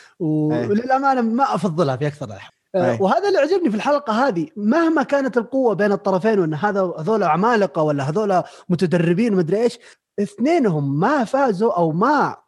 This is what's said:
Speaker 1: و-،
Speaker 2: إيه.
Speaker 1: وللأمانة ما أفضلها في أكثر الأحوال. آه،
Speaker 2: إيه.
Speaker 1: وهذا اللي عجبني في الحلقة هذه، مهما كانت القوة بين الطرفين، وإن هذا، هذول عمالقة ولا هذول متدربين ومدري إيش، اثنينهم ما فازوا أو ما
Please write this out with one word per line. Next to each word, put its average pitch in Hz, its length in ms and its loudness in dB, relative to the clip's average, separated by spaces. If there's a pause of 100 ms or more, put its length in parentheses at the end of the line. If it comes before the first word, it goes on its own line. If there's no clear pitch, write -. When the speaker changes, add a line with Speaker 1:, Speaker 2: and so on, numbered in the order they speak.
(180)
Speaker 1:
و-، 151 340 -2
Speaker 2:
إيه. - 140 -2
Speaker 1:
وللأمانة 262 540 0
ما 226 340 0
أفضلها 160 420 -2
في 147 100 -4
أكثر 147 200 -8
الأحوال. 98 280 -16 (200)
آه، 185 180 0
Speaker 2:
إيه. 214 100 -2
Speaker 1:
وهذا 330 260 2
اللي 381 100 2
عجبني 320 320 0
في 214 60 -2
الحلقة 262 520 0
هذه، 170 180 -2 (100)
مهما 311 460 2
كانت 269 340 -2
القوة 233 380 0
بين 202 180 2
الطرفين، 196 460 0
وإن 156 160 0
هذا، 190 440 -2
هذول 202 240 0
عمالقة 185 600 2
ولا 147 280 0
هذول 196 320 0 (260)
متدربين 175 680 2
ومدري 185 280 0
إيش، 233 160 0 (420)
اثنينهم 196 800 0
ما 254 240 2
فازوا 226 480 0
أو 170 200 0
ما 202 440 0 (120)